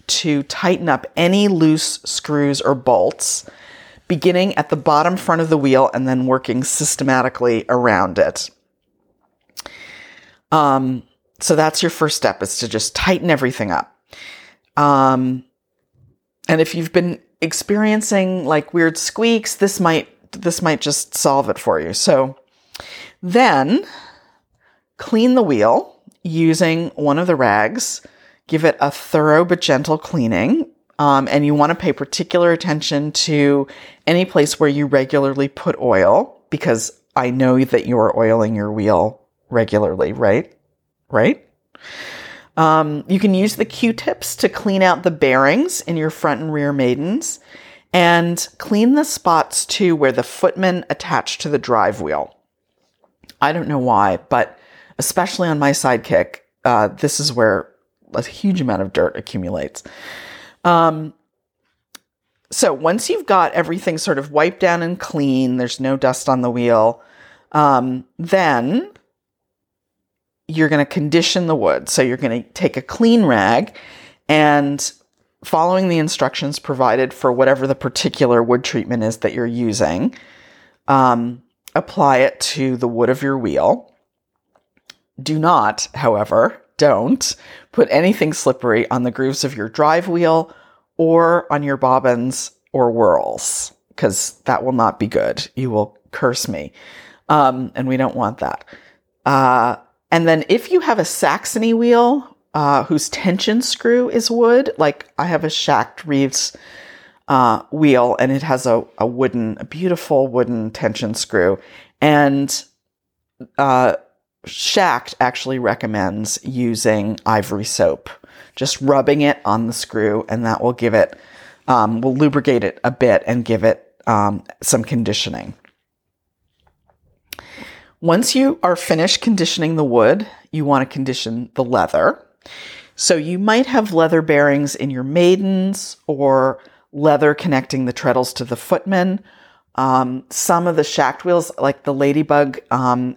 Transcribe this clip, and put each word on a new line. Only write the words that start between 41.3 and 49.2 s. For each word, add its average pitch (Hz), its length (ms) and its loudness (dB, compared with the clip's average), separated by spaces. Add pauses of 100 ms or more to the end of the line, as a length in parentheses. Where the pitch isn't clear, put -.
Um, 156 520 2
you 190 120 2
can 196 140 2
use 196 220 0
the - 100 -2
Q-tips - 720 -4
to - 120 0
clean 190 340 -2
out 175 180 2
the 180 80 0
bearings 151 720 2
in 170 160 -6
your 156 140 -2
front 143 300 -4
and 156 120 -6
rear 143 180 -2
maidens, 143 680 -2 (520)
and 170 560 2 (120)
clean 226 340 2
the 294 100 2
spots - 600 -2